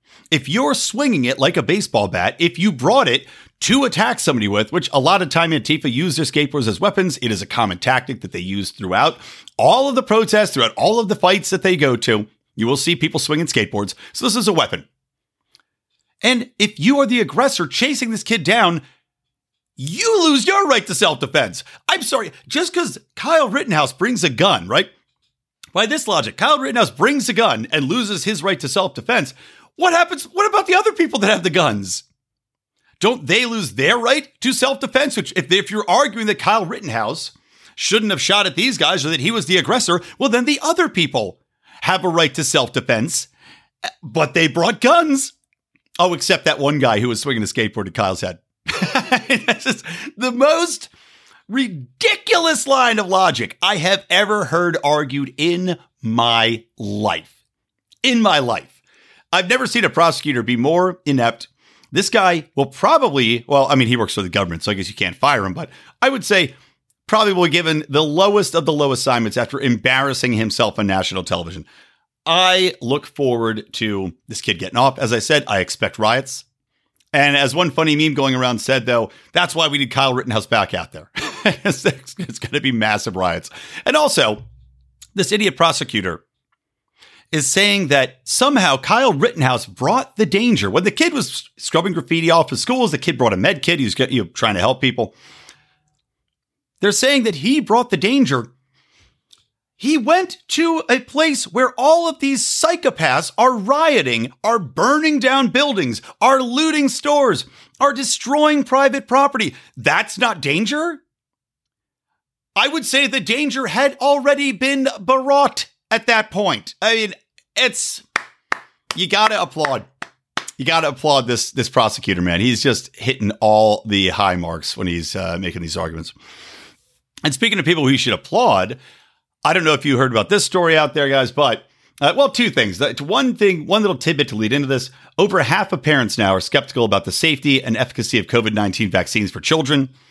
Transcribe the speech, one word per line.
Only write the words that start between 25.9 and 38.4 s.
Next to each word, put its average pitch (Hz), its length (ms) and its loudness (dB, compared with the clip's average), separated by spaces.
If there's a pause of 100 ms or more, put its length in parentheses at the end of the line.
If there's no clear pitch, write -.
logic, 156 300 -2
Kyle 277 240 2
Rittenhouse 247 320 0
brings 233 360 0
a 240 40 -2
gun 151 400 0
and 143 160 0
loses 202 340 -4
his 190 220 -4
right 196 160 -2
to 143 80 -6
self-defense. 196 680 -2 (400)
What 349 180 2
happens? 339 320 0
What 403 240 0
about 415 200 0
the 349 80 4
other 415 160 2
people 302 260 -2
that 202 120 2
have 190 120 2
the 175 80 -2
guns? 110 540 -2 (960)
Don't 190 260 0
they 214 180 2
lose 214 300 -4
their 151 240 2
right 262 300 0 (140)
to 254 100 0
self-defense? 269 640 -2
Which, 185 180 -6
if, 131 160 -4
if 190 220 0
you're 208 180 -4
arguing 220 380 0
that 208 100 -2
Kyle 208 260 0
Rittenhouse 143 680 -6 (420)
shouldn't 214 380 0
have 147 80 -4
shot 196 260 2